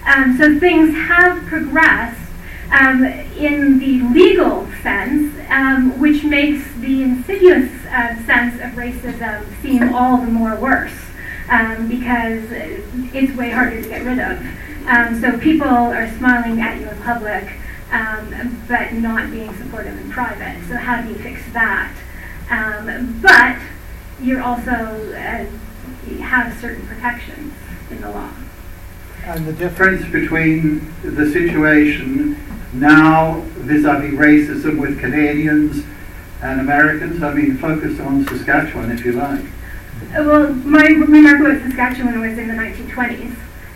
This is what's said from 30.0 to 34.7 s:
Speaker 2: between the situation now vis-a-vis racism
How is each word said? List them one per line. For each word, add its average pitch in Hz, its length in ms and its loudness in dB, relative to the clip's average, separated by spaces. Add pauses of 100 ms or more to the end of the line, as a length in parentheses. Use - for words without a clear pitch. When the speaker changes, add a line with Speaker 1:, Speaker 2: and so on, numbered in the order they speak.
Speaker 2:
between 160 800 0 (120)
the 147 280 0
situation 151 1080 2 (340)
now 156 680 6 (180)
vis-a-vis 147 560 2
racism 151 640 4